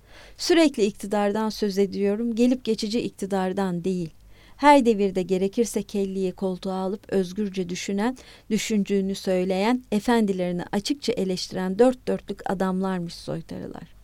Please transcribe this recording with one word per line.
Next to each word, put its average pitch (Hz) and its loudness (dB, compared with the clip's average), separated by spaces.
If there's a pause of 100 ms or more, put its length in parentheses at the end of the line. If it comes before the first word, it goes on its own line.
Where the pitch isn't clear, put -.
(380)
Sürekli 311 4
iktidardan 208 0
söz 202 -2
ediyorum, 202 0
gelip 247 2
geçici 220 -2
iktidardan 185 -2
değil. 180 -2 (480)
Her 285 8
devirde 196 2
gerekirse 196 0
kelliyi 190 -2
koltuğa 185 -4
alıp 190 -6
özgürce 190 -2
düşünen, 202 -2 (320)
düşündüğünü 196 0
söyleyen, 190 0
efendilerini 196 0
açıkça 277 -2
eleştiren 185 -2
dört 254 2
dörtlük 190 -6
adamlarmış 185 -2
soytarılar. - -10 (100)